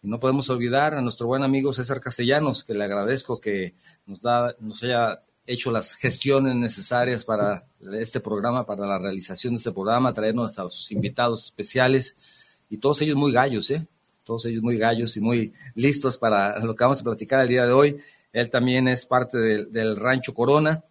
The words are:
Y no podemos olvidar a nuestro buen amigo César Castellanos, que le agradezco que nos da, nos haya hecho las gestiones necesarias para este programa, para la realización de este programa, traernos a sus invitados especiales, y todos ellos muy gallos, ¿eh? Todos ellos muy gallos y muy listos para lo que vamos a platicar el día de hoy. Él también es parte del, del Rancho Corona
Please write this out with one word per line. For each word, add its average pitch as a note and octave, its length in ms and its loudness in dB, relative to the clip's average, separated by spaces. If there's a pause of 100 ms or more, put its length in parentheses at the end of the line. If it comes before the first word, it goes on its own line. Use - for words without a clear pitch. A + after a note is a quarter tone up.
Y G2+ 60 -10
no A2+ 120 -4
podemos C3 300 0
olvidar C3 460 0
a C#3 60 -2
nuestro A#2 260 -4
buen C3+ 160 0
amigo C3+ 300 0
César B2 280 -6
Castellanos, B2+ 640 0
que A2+ 100 -8
le G#2 120 -2
agradezco G#2+ 540 -2
que F#2+ 340 -4 (340)
nos G2 120 -16
da, A#2+ 400 0
nos G#2+ 240 -12
haya A#2 360 0 (260)
hecho B2 260 -4
las A2 220 -2
gestiones C3+ 640 2
necesarias A#2+ 680 -2
para G#2 400 0 (360)
este A2+ 200 -6
programa, A2 460 -2
para G2+ 220 -6
la G2 100 0
realización F#2+ 560 -6
de A2 60 -4
este A2+ 120 -4
programa, A#2 400 0
traernos A2 460 -2
a F#2+ 140 -8
sus - 200 -10
invitados G#2+ 540 -2
especiales, B2+ 680 0 (540)
y G#2+ 80 -10
todos C#3 260 0
ellos D3+ 120 0
muy C#3+ 160 2
gallos, A#2+ 380 2
¿eh? D#3+ 160 -2 (400)
Todos A#2 220 -6
ellos A2+ 160 -4
muy A#2 160 0
gallos A2+ 360 0
y G#2+ 60 -4
muy A2+ 320 0 (220)
listos C3+ 420 2
para G#2 400 2
lo A2+ 180 -2
que A#2+ 80 2
vamos C3+ 180 4
a - 20 -10
platicar A#2 400 0
el B2 40 4
día B2 200 4
de A#2+ 40 4
hoy. C#3+ 280 6 (320)
Él A#2 180 0
también B2+ 380 2
es B2+ 180 0
parte B2+ 320 0
del, G#2+ 340 0
del A2 240 0
Rancho B2 380 0
Corona D3+ 580 4